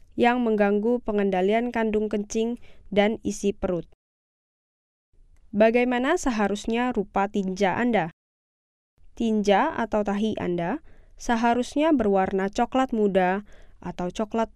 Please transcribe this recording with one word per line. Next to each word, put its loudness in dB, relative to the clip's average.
yang 2
mengganggu 2
pengendalian 0
kandung 0
kencing -4
dan 2
isi -2
perut. -4
Bagaimana 2
seharusnya -2
rupa -2
tinja -2
Anda? 0
Tinja 2
atau -2
tahi -2
Anda -4
seharusnya 0
berwarna 0
coklat 0
muda 2
atau -8
coklat -4